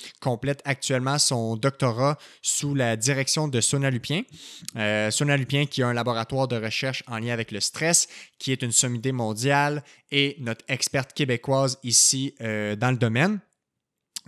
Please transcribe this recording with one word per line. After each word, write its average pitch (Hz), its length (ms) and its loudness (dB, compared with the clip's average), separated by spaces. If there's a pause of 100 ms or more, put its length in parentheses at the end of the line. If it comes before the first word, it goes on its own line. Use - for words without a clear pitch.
(180)
complète 135 460 -2
actuellement 135 540 -2
son 113 380 2
doctorat 135 600 2 (240)
sous - 340 -2
la 120 220 2
direction 135 520 0
de 123 120 0
Sonia 139 300 2
Lupien. 139 320 -2 (540)
Euh, 107 340 2
Sonia 143 260 2
Lupien, 139 300 2
qui 135 160 0
a 120 60 4
un 120 40 2
laboratoire 120 560 0
de 120 80 -2
recherche 113 500 -4
en 117 120 -6
lien 120 160 -2
avec 113 180 -4
le 101 80 -6
stress, - 480 0 (300)
qui - 120 -4
est 131 120 -2
une 120 100 -4
sommité 123 400 0
mondiale 139 720 0 (260)
et 143 300 0
notre 117 280 -6
experte 135 440 -2
québécoise 135 680 0
ici, 131 580 2
euh, 104 360 -2
dans 123 140 2
le 127 60 2
domaine. 127 440 2 (880)